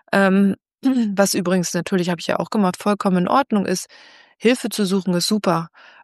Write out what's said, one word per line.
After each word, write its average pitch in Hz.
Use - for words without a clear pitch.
Ähm, 196
<clears throat> 233
was 196
übrigens, 175
natürlich, 180
habe 170
ich -
ja -
auch 175
gemacht, 190
vollkommen 202
in 180
Ordnung 226
ist. -
Hilfe 240
zu 202
suchen 185
ist 175
super. 170